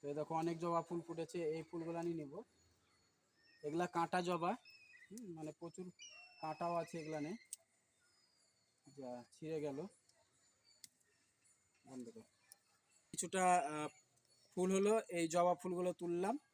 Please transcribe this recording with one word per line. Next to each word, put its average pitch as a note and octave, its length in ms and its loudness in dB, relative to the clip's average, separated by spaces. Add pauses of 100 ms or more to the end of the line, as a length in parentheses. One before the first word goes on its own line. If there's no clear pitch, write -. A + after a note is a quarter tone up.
তো - 40 -
এই C#3+ 80 -4
দেখো, D3+ 200 -2
অনেক E3 240 2
জবা E3+ 220 4
ফুল E3+ 200 -2
ফুটেছে, E3 380 -6 (160)
এই D#3+ 80 -4
ফুলগুলা E3 400 -4
নিয়ে E3+ 120 0
নিব। D3 180 -8 (1300)
এগুলা D#3+ 220 0
কাঁটা F3 360 2
জবা, F3 300 2 (580)
হুম, A3+ 160 -12 (100)
মানে D3+ 160 -8
প্রচুর E3+ 340 -10 (560)
কাঁটাও D#3+ 340 -2
আছে E3 240 -2
এগুলানে। D#3 320 -4 (1600)
যা, C3+ 220 -12 (260)
ছিঁড়ে D#3+ 260 -4
গেল, C#3+ 180 -2 (2000)
বন্ধ B2+ 240 -10
কর। A2+ 160 -18 (880)
কিছুটা, F#3 320 0 (280)
আহ, D3+ 160 -2 (680)
ফুল F3+ 140 4
হলো, G3 220 6 (160)
এই E3+ 180 0
জবা F3 340 6
ফুলগুলো F3+ 320 0
তুললাম F3 420 0 (180)